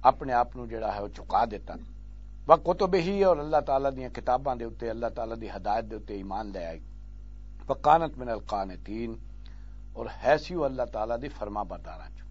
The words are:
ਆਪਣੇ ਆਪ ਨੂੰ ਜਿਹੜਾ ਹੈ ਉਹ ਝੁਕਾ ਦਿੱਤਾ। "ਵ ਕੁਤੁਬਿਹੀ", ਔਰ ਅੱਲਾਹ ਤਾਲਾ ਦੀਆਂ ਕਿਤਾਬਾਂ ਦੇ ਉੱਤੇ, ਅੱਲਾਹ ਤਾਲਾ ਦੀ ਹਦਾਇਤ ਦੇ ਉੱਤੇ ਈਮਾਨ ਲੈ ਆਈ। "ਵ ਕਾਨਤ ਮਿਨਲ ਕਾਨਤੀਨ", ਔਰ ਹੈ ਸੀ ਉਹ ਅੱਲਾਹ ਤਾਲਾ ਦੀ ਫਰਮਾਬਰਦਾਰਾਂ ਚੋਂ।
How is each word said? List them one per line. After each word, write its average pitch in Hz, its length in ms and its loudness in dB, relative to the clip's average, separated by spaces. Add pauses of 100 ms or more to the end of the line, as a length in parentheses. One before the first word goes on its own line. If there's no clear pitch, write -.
ਆਪਣੇ 135 240 2
ਆਪ 120 240 4
ਨੂੰ 120 120 -8
ਜਿਹੜਾ 110 240 -2
ਹੈ 101 80 -2
ਉਹ 101 80 -4
ਝੁਕਾ - 380 2
ਦਿੱਤਾ। 104 300 -8 (720)
"ਵ 160 80 12
ਕੁਤੁਬਿਹੀ", 185 680 4
ਔਰ 170 160 6
ਅੱਲਾਹ 151 220 4
ਤਾਲਾ 139 280 2
ਦੀਆਂ 131 200 -6
ਕਿਤਾਬਾਂ 127 460 0
ਦੇ 117 80 -6
ਉੱਤੇ, 113 260 -6
ਅੱਲਾਹ 113 200 -2
ਤਾਲਾ 113 240 -6
ਦੀ 113 140 -8
ਹਦਾਇਤ 101 360 -2
ਦੇ 110 120 -8
ਉੱਤੇ 101 220 -8
ਈਮਾਨ 98 320 -6
ਲੈ 90 160 -6
ਆਈ। 82 140 -8 (880)
"ਵ 139 80 0
ਕਾਨਤ 156 440 4
ਮਿਨਲ 120 220 -4
ਕਾਨਤੀਨ", 101 760 -4 (800)
ਔਰ 113 120 -6 (160)
ਹੈ 143 120 8
ਸੀ 151 180 -4
ਉਹ 156 120 2
ਅੱਲਾਹ 127 200 0
ਤਾਲਾ 113 300 -2
ਦੀ 131 120 -6
ਫਰਮਾਬਰਦਾਰਾਂ 101 840 -6
ਚੋਂ। - 200 -14